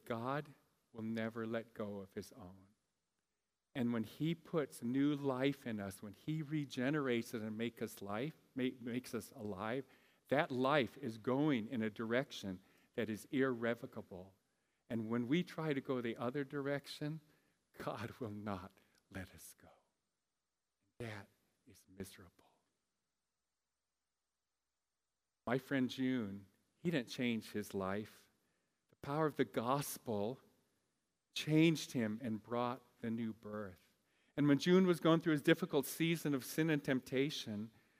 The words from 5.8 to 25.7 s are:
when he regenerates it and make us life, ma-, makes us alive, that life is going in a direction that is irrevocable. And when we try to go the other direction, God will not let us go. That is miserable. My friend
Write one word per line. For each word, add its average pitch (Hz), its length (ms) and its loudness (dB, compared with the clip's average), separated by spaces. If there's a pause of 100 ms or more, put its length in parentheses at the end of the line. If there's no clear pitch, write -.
when 101 100 -12
he 156 280 -4
regenerates 135 920 0
it 113 80 -2
and 107 160 -4
make 117 240 -4
us 110 200 -8
life, 107 320 -4 (220)
ma-, 127 140 0 (120)
makes 123 320 -6
us 107 240 -6
alive, 110 480 -4 (440)
that 147 220 4
life 131 500 4
is 113 160 -4
going 123 520 2
in 120 120 -2
a 110 80 0
direction 113 720 -2 (360)
that 113 140 0
is 104 220 -6
irrevocable. 117 1000 -2 (560)
And 113 180 -2
when 117 220 -2
we 170 120 4
try 160 300 -4
to 135 80 -2
go 127 220 -2
the 117 160 -4
other 135 260 -2
direction, 143 760 -6 (600)
God 120 380 -6
will 110 120 -6
not 101 400 -6 (440)
let 87 180 -8
us - 280 -20
go. - 80 -20 (1300)
That 107 280 -10 (420)
is 98 80 -20 (200)
miserable. 95 320 -14 (3250)
My 127 120 2
friend 131 300 0